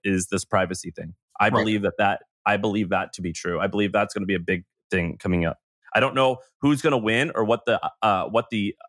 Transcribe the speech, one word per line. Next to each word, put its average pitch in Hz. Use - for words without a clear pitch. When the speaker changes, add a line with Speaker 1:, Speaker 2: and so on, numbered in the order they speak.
Speaker 1:
is 92
this 95
privacy 92
thing. 82
I 104
Speaker 2:
Right. 107
Speaker 1:
believe 107
that, 95
that, 101
I 104
believe 101
that 95
to 95
be 87
true. 87
I 98
believe 101
that's 104
gonna 98
be 98
a 90
big 90
thing 87
coming 90
up. 82
I 113
don't 127
know 131
who's 143
gonna 143
win 113
or 110
what 113
the, 113
uh, 98
what 117
the 101